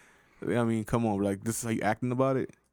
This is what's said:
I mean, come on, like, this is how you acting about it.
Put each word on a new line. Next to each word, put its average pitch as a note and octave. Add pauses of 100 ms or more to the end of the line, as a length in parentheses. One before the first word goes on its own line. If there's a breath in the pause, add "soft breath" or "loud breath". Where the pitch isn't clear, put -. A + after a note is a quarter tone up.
(480 soft breath)
I A#2
mean, A2+
come A#2
on, G2+
like, G2+
this A2+
is -
how A#2
you A2+
acting A2
about C3
it. - (240)